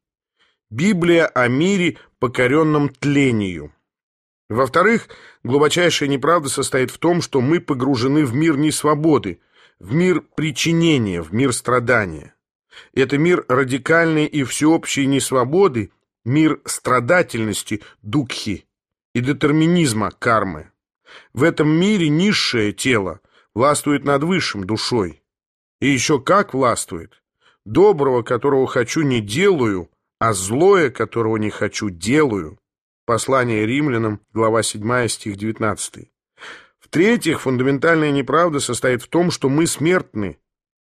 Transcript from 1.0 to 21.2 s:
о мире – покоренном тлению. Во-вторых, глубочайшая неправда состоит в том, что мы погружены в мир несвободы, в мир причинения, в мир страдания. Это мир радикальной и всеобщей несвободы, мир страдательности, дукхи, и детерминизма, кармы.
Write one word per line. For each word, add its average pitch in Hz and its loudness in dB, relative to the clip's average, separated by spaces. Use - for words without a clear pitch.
о 123 0
мире – 175 0
покоренном 143 2
тлению. 110 -2
Во-вторых, 160 0
глубочайшая 147 2
неправда 139 0
состоит 127 -2
в - -16
том, 170 0
что - -2
мы 151 2
погружены 139 0
в 117 -4
мир 156 0
несвободы, 147 0
в 98 -6
мир 175 2
причинения, 151 0
в 80 -16
мир 123 2
страдания. 113 -2
Это 135 0
мир 170 2
радикальной 151 0
и 147 -2
всеобщей 147 0
несвободы, 131 0
мир 147 2
страдательности, 120 -2
дукхи, 107 -6
и 120 -2
детерминизма, 143 2
кармы. 98 -2